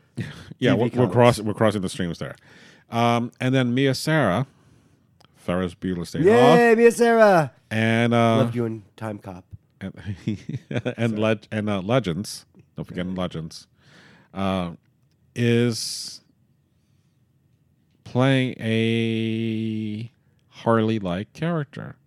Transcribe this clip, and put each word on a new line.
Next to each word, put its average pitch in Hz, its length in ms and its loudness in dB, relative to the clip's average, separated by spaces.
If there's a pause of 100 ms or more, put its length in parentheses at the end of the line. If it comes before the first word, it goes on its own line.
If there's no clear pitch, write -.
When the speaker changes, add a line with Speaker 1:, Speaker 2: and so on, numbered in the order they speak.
(160)
Speaker 1:
<laughs> - 0 -
Yeah, - 80 -8
Speaker 2:
T - 40 -14
V - 480 -2
Speaker 1:
we're, - 80 0
we're 120 60 0
Speaker 2:
comics. 117 240 2
Speaker 1:
cross-, 120 260 6
we're 104 140 -4
crossing 107 280 0
the 90 80 -4
streams 85 300 -6
there. 67 160 -10 (560)
Um, 120 480 0
and 127 160 0
then 123 180 2
Mia 131 220 0
Sara, 131 500 0 (880)
Ferris 90 400 -6
Bueller's 90 360 -8
Day - 80 -6
Speaker 2:
Yay, 240 520 6
Speaker 1:
Off. 220 60 4
Speaker 2:
Mia 233 140 6
Sara! 214 600 4 (200)
Speaker 1:
And, 113 420 2
uh, 117 240 4
Speaker 2:
Loved 117 180 2
you 120 100 -2
in 110 180 -8 (120)
Time 110 220 -10
Cop. 92 260 -16 (360)
Speaker 1:
And, 95 160 -12
<laughs> 101 440 -8 (300)
and, 120 420 -4
Speaker 2:
Sorry. 107 100 -4
Speaker 1:
leg-, 110 300 -2
and, 107 180 -4
uh, 101 120 -2
Legends. 101 640 -4 (300)
Don't 80 100 -10
forget 90 220 -8
Speaker 2:
Yeah. 92 80 -8
Speaker 1:
Legends. 85 520 -8 (680)
Uh, 92 380 -4 (640)
is 120 840 -2 (1800)
playing 131 560 0
a 113 1500 -4 (380)
Harley-like 110 840 -2
character - 600 -8 (120)